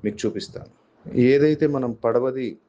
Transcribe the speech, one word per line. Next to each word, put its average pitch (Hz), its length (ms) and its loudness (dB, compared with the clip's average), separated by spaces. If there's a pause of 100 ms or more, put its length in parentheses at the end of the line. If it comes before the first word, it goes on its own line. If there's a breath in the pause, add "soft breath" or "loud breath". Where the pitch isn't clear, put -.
మీకు 104 220 -4
చూపిస్తాను. - 600 -10 (320)
ఏదైతే 147 480 4
మనం 127 360 -4
పడవది 123 540 -2 (120)